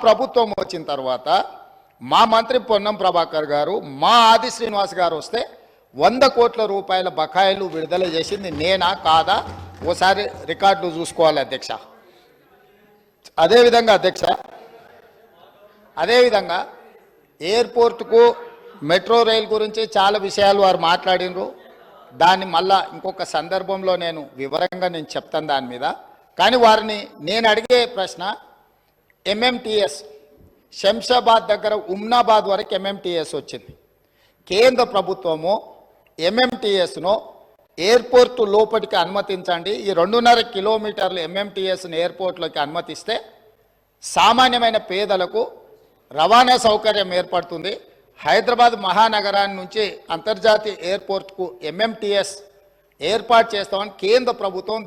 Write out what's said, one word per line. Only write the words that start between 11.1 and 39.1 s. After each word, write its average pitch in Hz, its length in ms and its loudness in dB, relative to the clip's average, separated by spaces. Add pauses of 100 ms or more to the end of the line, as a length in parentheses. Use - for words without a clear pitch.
అధ్యక్ష. 127 260 -10 (1700)
అదేవిధంగా 233 540 6
అధ్యక్ష, 185 260 -2 (1700)
అదేవిధంగా 196 600 2 (920)
ఎయిర్‌పోర్ట్‌కు 233 720 2 (680)
మెట్రో 196 280 2 (100)
రైల్ 220 240 0
గురించి 214 300 -4 (140)
చాలా 202 280 2
విషయాలు 202 400 2
వారు 185 240 4
మాట్లాడినరు. 180 580 -2 (760)
దాన్ని 190 320 4
మళ్ళా 185 240 2 (160)
ఇంకొక 185 300 -8 (100)
సందర్భంలో 185 600 -2 (100)
నేను 160 180 -6 (180)
వివరంగా 180 540 -4
నేను 156 200 -10
చెప్తాను 156 380 -8
దాని 131 200 -4
మీద. 123 140 -6 (520)
కానీ 226 260 4
వారిని 214 340 4 (300)
నేను 226 240 0
అడిగే 240 260 2 (180)
ప్రశ్న, 180 260 -8 (1120)
ఎంఎంటీఎస్ 220 640 -2 (800)
శంషాబాద్ 226 720 2
దగ్గర 208 220 -2 (200)
ఉమ్నాబాద్ 220 580 2
వరకు 208 260 -4
ఎంఎంటీఎస్ 180 640 -6
వచ్చింది. - 320 -16 (800)
కేంద్ర 240 340 4 (100)
ప్రభుత్వము 175 600 -2 (720)
ఎంఎంటీఎస్ను 202 840 -2 (720)
ఎయిర్‌పోర్ట్ 247 540 4 (140)
లోపలికి 214 480 0
అనుమతించండి, 185 720 -4 (140)